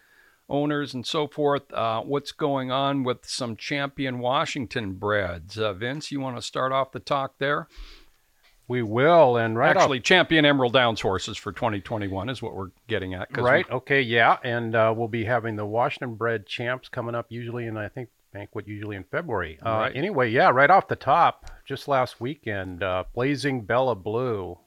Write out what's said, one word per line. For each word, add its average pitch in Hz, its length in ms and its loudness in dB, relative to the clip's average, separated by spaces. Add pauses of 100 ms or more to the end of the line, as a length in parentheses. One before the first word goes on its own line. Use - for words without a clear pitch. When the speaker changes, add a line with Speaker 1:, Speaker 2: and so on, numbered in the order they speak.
(480)
Speaker 1:
owners 143 460 -2
and 123 120 -6
so 151 200 -2
forth, 143 480 0
uh, 113 260 0
what's 139 320 -4
going 135 380 -2
on 139 340 0
with 123 220 -4
some 117 280 -6
champion 139 640 -4
Washington 123 760 -2
breds. 95 640 -2
Uh, 107 160 0
Vince, 123 360 -8
you 143 100 -6
wanna 127 200 -6
start 131 320 -2
off 135 200 0
the 127 80 -10
talk 135 380 -4
there? 147 300 -2 (1000)
Speaker 2:
We 123 140 0
will, 127 540 6
and 113 200 0
right 147 200 4
Speaker 1:
Actually, 135 220 4
Speaker 2:
off 110 60 -10
Speaker 1:
champion 165 400 6
Emerald 135 280 4
Downs 120 280 4
horses 98 380 -2
for 101 140 -10
twenty 104 280 -2
twenty-one 98 480 -4
is 123 140 -8
what - 140 -8
we're 92 160 -8 (160)
getting 92 260 -2
at, 92 180 -10
'cause 123 120 -2
Speaker 2:
Right, 147 240 4
Speaker 1:
we - 80 -6
Speaker 2:
okay, 139 240 2
yeah, 117 420 4
and, 117 320 -2
uh, 113 220 4
we'll 117 100 -2
be 110 180 -2
having 113 300 -2
the 104 100 -6
Washington 117 520 -4
bred 113 300 -2
champs 123 420 -6
coming 117 260 -6
up 117 140 -6
usually 117 380 -8
in, 110 100 -6
I 107 100 -6
think, 120 220 -12 (240)
banquet 101 340 -12
usually 104 300 -10
in 92 80 -12
February. 107 600 -6
Uh, 113 60 -2
Speaker 1:
Right. 110 240 0
Speaker 2:
anyway, 135 360 -2
yeah, 156 200 4
right 135 180 6
off 180 200 6
the - 80 -2
top, 143 520 2 (160)
just - 220 -10
last 131 340 0
weekend, 101 600 -6
uh, 92 220 0 (100)
Blazing 131 460 -2
Bella 120 340 2
Blue, 104 720 -4